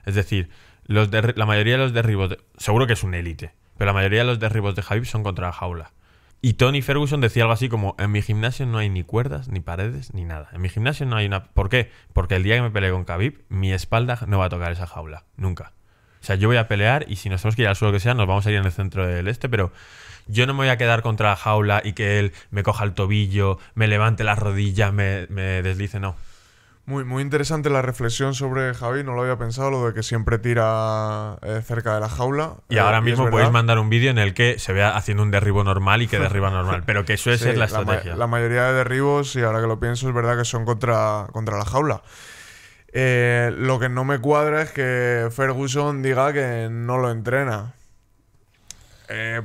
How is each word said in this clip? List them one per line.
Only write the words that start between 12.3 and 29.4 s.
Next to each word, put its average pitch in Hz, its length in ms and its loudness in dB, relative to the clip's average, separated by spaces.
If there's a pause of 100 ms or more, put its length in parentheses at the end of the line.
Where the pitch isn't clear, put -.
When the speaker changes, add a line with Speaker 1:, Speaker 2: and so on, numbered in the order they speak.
Speaker 1:
el 92 60 2
día 104 120 2
que 123 60 2
me 120 100 0
pelee 98 200 0
con 92 120 -2
Khabib, 92 460 -4
mi 95 240 0
espalda 117 520 0
no 98 140 2
va 92 60 2
a 90 40 0
tocar 87 220 -4
esa 87 160 -6
jaula, 80 380 -14 (100)
nunca. 92 380 -6 (460)
O - 80 -20
sea, 98 80 0
yo 98 140 4
voy 123 80 6
a 113 100 2
pelear 113 400 2
y - 100 -8
si - 120 -8
nos 95 120 -2
tenemos 110 140 0
que 120 60 0
ir 110 60 4
al 98 80 2
suelo 104 180 2
que 101 60 2
sea, 117 160 0
nos 107 120 2
vamos 101 180 2
a 110 60 0
ir 104 60 2
en 98 80 2
el 95 60 0
centro 95 340 -2
del 87 220 -2
este, 120 200 -4
pero 104 240 0 (540)
yo 113 220 2
no 139 60 -2
me 139 80 -4
voy 135 80 2
a 127 80 4
quedar 117 260 2
contra 110 260 2
la 101 60 2
jaula 104 500 2
y 104 80 -4
que 104 260 0
él 101 140 0 (160)
me 101 140 -2
coja 107 200 0
el 101 120 -2
tobillo, 98 640 0 (160)
me 110 120 2
levante 107 360 2
la 107 120 2
rodilla, 101 560 0
me, 98 380 -2
me 95 320 -2
deslice, 95 380 -4
no. 98 160 -6 (720)
Speaker 2:
Muy, 135 200 -6
muy 127 160 -4
interesante 147 480 0
la 139 140 2
reflexión 127 500 -2
sobre 131 400 -2
Javi, 120 300 -4
no 135 100 -6
lo 123 80 -2
había 127 160 -2
pensado, 120 320 -4